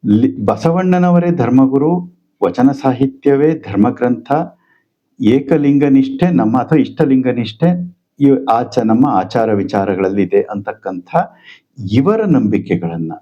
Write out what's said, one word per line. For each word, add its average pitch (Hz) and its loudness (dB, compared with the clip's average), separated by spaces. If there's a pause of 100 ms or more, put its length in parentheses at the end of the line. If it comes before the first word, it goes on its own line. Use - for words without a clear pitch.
ಲಿ-, 110 0
ಬಸವಣ್ಣನವರೇ 175 2
ಧರ್ಮಗುರು, 139 0 (260)
ವಚನ 123 2
ಸಾಹಿತ್ಯವೇ 139 0
ಧರ್ಮಗ್ರಂಥ, 120 -2 (880)
ಏಕಲಿಂಗನಿಷ್ಠೆ 139 2
ನಮ್ಮ 123 0
ಅಥವಾ 147 0
ಇಷ್ಟಲಿಂಗನಿಷ್ಠೆ 135 -2 (240)
ಈ 139 4 (200)
ಆಚ-, 117 -2
ನಮ್ಮ 113 2
ಆಚಾರ 110 0
ವಿಚಾರಗಳಲ್ಲಿದೆ 98 0
ಅಂತಕ್ಕಂಥ 101 -10 (840)
ಇವರ 196 2
ನಂಬಿಕೆಗಳನ್ನ 87 -2